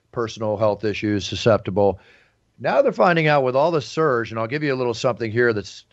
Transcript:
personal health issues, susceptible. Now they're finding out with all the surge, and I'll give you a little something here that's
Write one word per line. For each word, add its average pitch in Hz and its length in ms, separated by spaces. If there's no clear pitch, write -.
personal 110 460
health 104 260
issues, 104 420
susceptible. 98 760
Now 190 220
they're 269 100
finding 170 360
out 147 160
with 127 120
all 156 160
the 156 100
surge, 120 500
and 113 80
I'll 113 80
give 143 140
you 143 120
a - 20
little 123 180
something 113 380
here 120 220
that's - 400